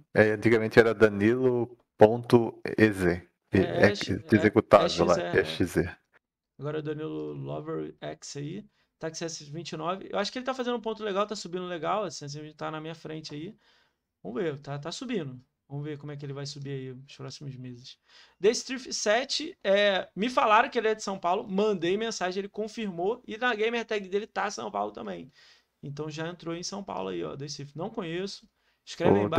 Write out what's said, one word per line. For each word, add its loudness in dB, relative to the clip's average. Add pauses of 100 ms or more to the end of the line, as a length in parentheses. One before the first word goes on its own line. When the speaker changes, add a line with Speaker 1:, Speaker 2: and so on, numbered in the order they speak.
(140)
Speaker 1:
É, 6
antigamente 4
era 8
Danilo 4 (200)
ponto 6 (160)
E 6
Z. 0 (240)
Speaker 2:
É, 4
Speaker 1:
É, 4
Speaker 2:
é, 4
Speaker 1:
que -4 (240)
executável 6
lá, 4
Speaker 2:
S 0
X -4
E, 4
é. 6
Speaker 1:
S -2
X -2
E. 0 (600)
Speaker 2:
Agora -8
é -6
o -8
Danilo -8
Lover -10
X -14
aí. -10 (340)
Tá -8
com -10
C -8
S -10
vinte -12
e -8
nove. -6
Eu -4
acho -2
que -10
ele -8
tá -4
fazendo -4
um -10
ponto -8
legal, 0
tá -10
subindo -8
legal. -2
Assim, -12
tá -8
na -8
minha -10
frente -12
aí. -12 (680)
Vamos -6
ver, -4
tá, -10
tá -10
subindo. -6 (280)
Vamos -10
ver -10
como -14
é -12
que -12
ele -10
vai -8
subir -12
aí -8
nos -20
próximos -14
meses. -16 (420)
The 6
Street -4
sete, -2
é, 2
me 0
falaram 6
que -4
ele 2
é 2
de -8
São -6
Paulo, -2
mandei 0
mensagem, -4
ele -8
confirmou. -6
E -10
na 0
gamer 0
tag -4
dele -4
tá -4
São -8
Paulo -2
também. -12 (520)
Então -8
já -6
entrou -8
em -10
São -8
Paulo -6
aí, -6
ó, -8
The -10
Street. -12
Não -6
conheço. -8 (360)
Escreve 4
aí 4
Speaker 1:
O -4
The 0